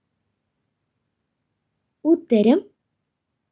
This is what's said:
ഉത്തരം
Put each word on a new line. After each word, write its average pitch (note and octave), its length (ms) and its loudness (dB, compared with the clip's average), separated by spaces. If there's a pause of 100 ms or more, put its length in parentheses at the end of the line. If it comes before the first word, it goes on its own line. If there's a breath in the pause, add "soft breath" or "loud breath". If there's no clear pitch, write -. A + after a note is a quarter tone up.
(2000)
ഉത്തരം C#4 560 0 (920)